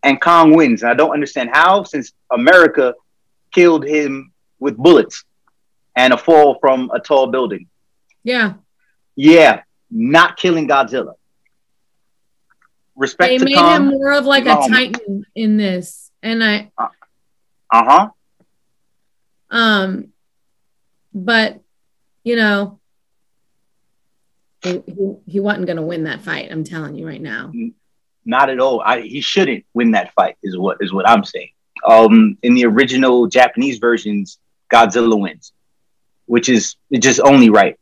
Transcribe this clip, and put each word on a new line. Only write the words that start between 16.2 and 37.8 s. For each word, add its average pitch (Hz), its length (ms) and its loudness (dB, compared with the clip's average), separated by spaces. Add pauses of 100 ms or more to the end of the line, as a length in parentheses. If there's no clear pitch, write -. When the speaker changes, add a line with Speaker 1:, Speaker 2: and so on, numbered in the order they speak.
Speaker 2:
And 226 220 -4
I 208 340 -2
Speaker 1:
Uh, - 100 -6 (840)
uh-huh. 139 380 4 (1400)
Speaker 2:
Um, 208 580 -2 (1080)
but, 220 460 -4 (600)
you 233 140 -4
know, 202 420 -2 (1800)
he, 180 240 -8
he, 196 280 -8 (120)
he 196 140 -6
wasn't 202 260 -6
gonna 165 160 -8
win 160 220 -10
that 147 180 -10
fight. 151 280 -12
I'm 156 140 -10
telling 156 300 -14
you 165 120 -14
right 160 140 -16
now. 120 340 -14
Speaker 1:
N-, 117 200 -12 (500)
not 127 260 0
at 127 100 -6
all. 131 220 0
I, 120 180 -2
he 131 200 -14
shouldn't 135 440 -4 (100)
win 120 180 0
that 98 220 -4
fight 92 280 -2
is 92 140 -10
what, 92 240 -6
is 98 120 -8
what 95 160 -6
I'm 113 160 0
saying. - 260 -14 (360)
Um, 110 560 4
in 123 120 2
the 123 120 2
original 123 600 0
Japanese 123 520 0
versions, 107 600 -6 (340)
Godzilla 117 480 2
wins, - 320 -12 (720)
which 120 220 -2
is 113 280 -2 (220)
just 127 220 0
only 131 300 6
right. 101 320 2